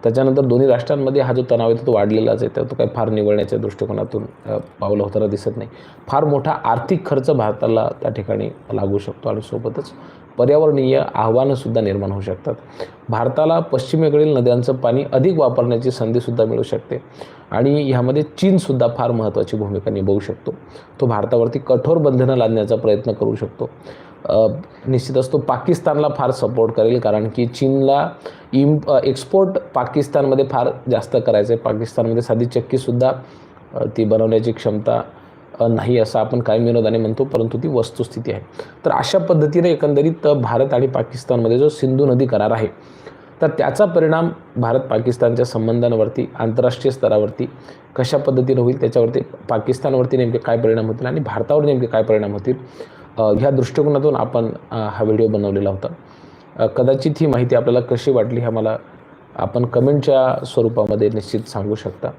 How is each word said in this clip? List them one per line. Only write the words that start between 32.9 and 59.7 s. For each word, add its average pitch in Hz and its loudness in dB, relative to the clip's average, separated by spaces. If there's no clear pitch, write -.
अ, - -4
ती 113 2
बनवण्याची 110 2
क्षमता, 110 -2
अ, 117 2
नाही 113 2
असं 110 0
आपण 113 0
कायम 117 0
विनोदाने 113 2
म्हणतो, 110 0
परंतु 117 -2
ती 143 -4
वस्तुस्थिती 120 -4
आहे. 101 -8
तर 165 2
अशा - 0
पद्धतीने 170 2
एकंदरीत, 151 0
अ, 147 4
भारत 127 0
आणि 127 2
पाकिस्तानमध्ये 123 0
जो 147 4
सिंधू 139 0
नदी 127 2
करार 117 0
आहे, 110 -2
तर 160 2
त्याचा - 0
परिणाम 165 2
भारत 123 0
पाकिस्तानच्या 120 0
संबंधांवरती, 117 0
आंतरराष्ट्रीय 123 0
स्तरावरती 110 -2
कशा 131 0
पद्धतीने 131 2
होईल, 123 2
त्याच्यावरती 120 2
पाकिस्तानवरती 127 0
नेमके 120 0
काय 117 -2
परिणाम 113 0
होतील 117 -6
आणि 151 -4
भारतावर 135 -2
नेमके 127 2
काय 113 0
परिणाम 107 0
होतील, 104 -2
अ, 113 2
ह्या 107 2
दृष्टिकोनातून 139 0
आपण, 120 -2
अ, 110 -4
हा 101 -2
व्हिडिओ 110 2
बनवलेला 101 0
होता. 95 -6
अ, 113 2
कदाचित 131 0
ही 160 2
माहिती 123 2
आपल्याला 120 2
कशी 123 -2
वाटली, 120 2
ह्या 120 -2
मला 110 -2
आपण 120 -2
कमेंटच्या 131 2